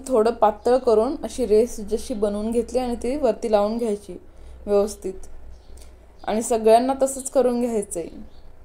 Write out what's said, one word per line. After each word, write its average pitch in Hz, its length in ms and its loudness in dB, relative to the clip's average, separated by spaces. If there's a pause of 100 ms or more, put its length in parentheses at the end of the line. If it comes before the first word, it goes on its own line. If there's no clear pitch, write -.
थोडं 233 240 4
पातळ 233 460 2
करून 247 460 2
अशी 226 240 -4
race 220 340 2
जशी 220 340 -6
बनवून 208 360 -2
घेतली 233 280 -2
आणि 240 180 -2
ती 240 200 -4
वरती 226 360 0
लावून 214 260 2
घ्यायची 202 420 -6 (460)
व्यवस्थित 202 480 0 (1080)
आणि 220 180 0
सगळ्यांना 233 500 4 (100)
तसंच 262 280 -2
करून 240 300 2
घ्यायचं 220 400 -2
आहे. 160 100 -10 (540)